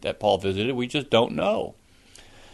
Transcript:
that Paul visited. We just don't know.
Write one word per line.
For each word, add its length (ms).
that 160
Paul 200
visited. 360
We 120
just 240
don't 260
know. 400